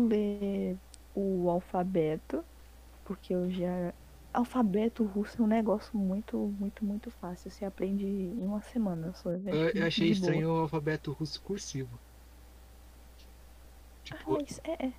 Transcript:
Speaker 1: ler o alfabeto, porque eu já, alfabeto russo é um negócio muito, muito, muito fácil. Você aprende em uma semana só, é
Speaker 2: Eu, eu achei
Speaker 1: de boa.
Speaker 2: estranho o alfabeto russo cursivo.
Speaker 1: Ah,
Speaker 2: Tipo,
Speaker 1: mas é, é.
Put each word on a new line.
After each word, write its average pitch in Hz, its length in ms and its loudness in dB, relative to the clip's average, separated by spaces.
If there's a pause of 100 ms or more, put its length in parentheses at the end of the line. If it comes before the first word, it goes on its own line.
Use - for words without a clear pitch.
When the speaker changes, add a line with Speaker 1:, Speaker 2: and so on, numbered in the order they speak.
Speaker 1:
ler 202 720 0 (340)
o 190 360 2
alfabeto, 180 960 0 (580)
porque - 320 -4
eu 180 160 2
já, 180 420 -2 (400)
alfabeto 233 720 2
russo 202 360 -2
é 220 40 6
um - 20 6
negócio 214 500 2
muito, 196 400 0 (220)
muito, 202 260 -2
muito 208 260 -4
fácil. 180 400 -10
Você - 140 -8
aprende 196 400 -2
em 196 400 -2
uma 208 160 -2
semana 180 520 -2
só, - 200 -4
é 180 60 -2 (100)
Speaker 2:
Eu, 160 220 2
eu 180 160 2
achei - 220 2
Speaker 1:
de 214 60 6
boa. 160 300 2
Speaker 2:
estranho 165 40 2
o 165 120 2
alfabeto 156 500 0
russo 151 300 -6
cursivo. 131 580 -6 (2000)
Speaker 1:
Ah, - 140 -12
Speaker 2:
Tipo, 311 80 -2
Speaker 1:
mas - 320 -2
é, 311 240 -4
é. 254 120 -4